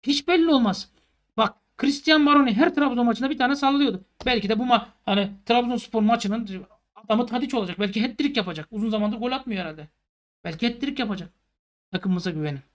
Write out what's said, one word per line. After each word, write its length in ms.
Hiç 240
belli 220
olmaz. 420
Bak 180
Christian 480
Baroni 280
her 220
Trabzon 300
maçında 240
bir 80
tane 180
sallıyordu. 500
Belki 240
de 100
bu 40
ma-, 220
hani 260
Trabzonspor 560
maçının 680
adamı 300
Tadic 320
olacak. 220
Belki 220
hat-trick 380
yapacak. 320
Uzun 180
zamandır 280
gol 140
atmıyor 300
herhalde. 260
Belki 240
hat-trick 340
yapacak. 320
Takımımıza 400
güvenin. 280